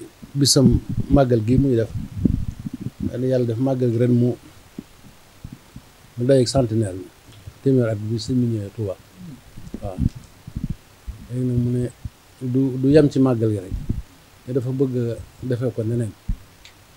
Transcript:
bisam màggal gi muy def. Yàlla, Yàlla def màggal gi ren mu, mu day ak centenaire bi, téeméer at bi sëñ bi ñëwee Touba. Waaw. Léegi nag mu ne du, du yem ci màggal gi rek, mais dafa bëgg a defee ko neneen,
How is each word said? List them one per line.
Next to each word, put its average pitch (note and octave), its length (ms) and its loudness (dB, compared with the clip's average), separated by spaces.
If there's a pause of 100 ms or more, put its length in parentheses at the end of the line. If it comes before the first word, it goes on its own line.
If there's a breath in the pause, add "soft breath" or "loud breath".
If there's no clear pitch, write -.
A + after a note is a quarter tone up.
(340)
bisam C3 460 4 (300)
màggal B2+ 360 4
gi B2 120 2
muy C3+ 180 2
def. A2 160 -2 (1200)
Yàlla, B2 160 -4
Yàlla B2+ 180 0
def A2+ 120 -2
màggal B2+ 340 0
gi A2+ 60 -2
ren B2 140 2
mu, A#2+ 180 4 (1900)
mu A#2+ 80 -4
day C3+ 160 6
ak A#2+ 60 2
centenaire A2 480 0
bi, F#2 100 -12 (560)
téeméer B2+ 280 2
at A2 80 -2
bi G#2+ 200 -4
sëñ B2+ 180 -4
bi B2 120 2
ñëwee G#2 280 -4
Touba. G2+ 200 -4 (840)
Waaw. F#2+ 160 -8 (1300)
Léegi B2+ 140 -4
nag B2 180 -2
mu B2 80 0
ne B2 120 -2 (580)
du, C3 200 0 (160)
du C3 120 0
yem D3+ 200 8
ci C#3+ 100 0
màggal A#2+ 320 2
gi G2+ 80 -2
rek, F#2 140 -8 (720)
mais B2+ 60 -6
dafa B2+ 180 -2
bëgg C3 260 0
a A#2 180 -2 (280)
defee B2 320 -2
ko A#2 80 -4
neneen, A#2 280 -2 (840)